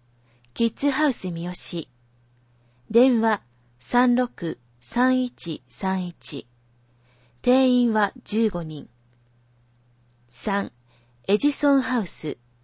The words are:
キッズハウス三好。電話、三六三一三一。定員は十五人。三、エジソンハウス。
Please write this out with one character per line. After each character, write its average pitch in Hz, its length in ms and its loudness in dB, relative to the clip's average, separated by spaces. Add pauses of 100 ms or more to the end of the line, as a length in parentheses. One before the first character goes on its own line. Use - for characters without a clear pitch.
(540)
キ 233 120 0
ッ 226 80 -2
ズ 277 160 0
ハ 285 160 0
ウ 269 60 2
ス - 180 -8
三 165 140 -8
好。 - 480 -8 (1000)
電 240 300 6
話、 220 180 0 (380)
三 247 380 2
六 240 420 -4 (200)
三 254 440 0
一 - 440 -8
三 190 420 -4
一。 - 380 -12 (920)
定 262 280 4
員 247 260 4
は 214 180 0 (100)
十 214 280 0
五 175 120 -4
人。 156 240 -10 (1400)
三、 202 440 -4 (540)
エ 208 120 2
ジ 277 140 2
ソ 277 260 2
ン - 20 2
ハ 240 200 -2
ウ 185 60 -4
ス。 - 300 -8 (280)